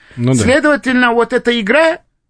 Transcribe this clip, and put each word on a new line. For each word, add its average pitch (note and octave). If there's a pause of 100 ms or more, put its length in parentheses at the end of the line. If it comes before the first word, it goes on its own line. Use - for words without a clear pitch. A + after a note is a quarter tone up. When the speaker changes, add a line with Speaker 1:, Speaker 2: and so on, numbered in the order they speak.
(160)
Speaker 1:
Ну B2
да. B2
Speaker 2:
Следовательно, B3+
вот A#3
эта A#3+
игра, D#4 (300)